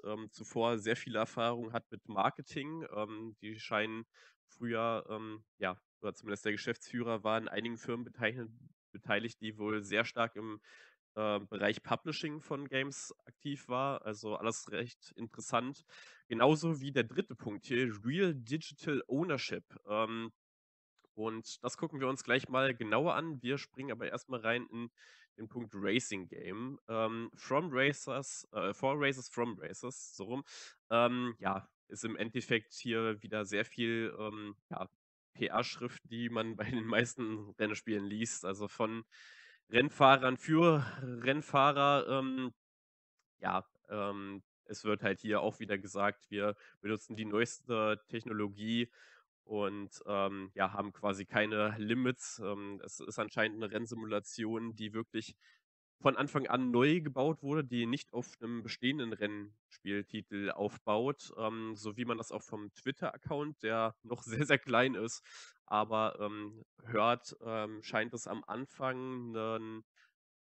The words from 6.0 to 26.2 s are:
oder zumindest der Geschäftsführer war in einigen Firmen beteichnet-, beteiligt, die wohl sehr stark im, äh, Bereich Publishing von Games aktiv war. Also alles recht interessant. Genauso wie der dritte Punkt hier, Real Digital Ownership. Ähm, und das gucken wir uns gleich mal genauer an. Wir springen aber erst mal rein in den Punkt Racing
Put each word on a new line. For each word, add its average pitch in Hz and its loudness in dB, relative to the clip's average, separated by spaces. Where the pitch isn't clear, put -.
oder 101 -4
zumindest 101 -4
der 107 2
Geschäftsführer 113 -2
war 110 4
in 110 -6
einigen 113 -4
Firmen 120 -4
beteichnet-, 117 -2
beteiligt, 107 0
die 107 -6
wohl 107 0
sehr 104 2
stark 117 0
im, 107 -10
äh, 104 2
Bereich 104 0
Publishing 151 -2
von 143 -6
Games 135 -4
aktiv 139 -10
war. 131 -2
Also 107 -4
alles - -2
recht - -6
interessant. 120 -2
Genauso 147 4
wie 139 -6
der 127 4
dritte 147 -4
Punkt 104 -6
hier, 127 2
Real 165 2
Digital 143 -4
Ownership. 135 0
Ähm, 113 -2
und 110 -6
das - -4
gucken 151 -4
wir 131 2
uns 131 -2
gleich 131 4
mal 131 4
genauer 117 2
an. 147 -4
Wir 127 0
springen 135 -8
aber 117 -4
erst - -6
mal 127 -4
rein 117 2
in 117 -6
den 110 -10
Punkt 117 -8
Racing 98 0